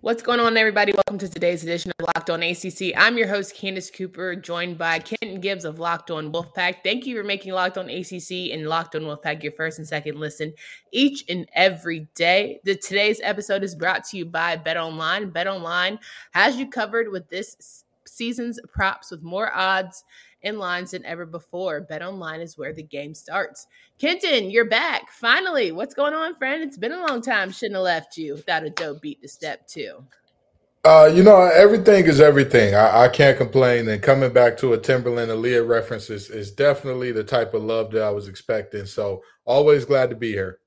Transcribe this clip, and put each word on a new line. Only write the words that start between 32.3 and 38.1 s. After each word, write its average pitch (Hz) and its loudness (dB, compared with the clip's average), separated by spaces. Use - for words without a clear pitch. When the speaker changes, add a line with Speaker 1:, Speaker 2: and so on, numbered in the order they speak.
Speaker 2:
I, 110 8
I 127 8
can't 135 6
complain. 120 2
And 107 -2
coming 135 2
back 120 6
to 127 0
a 113 2
Timberland 120 -2
Aaliyah 117 0
reference 113 -2
is, 101 -12
is 101 -12
definitely 131 -2
the 107 -4
type 113 -2
of 107 -2
love 110 -4
that 110 -2
I 107 0
was 101 -6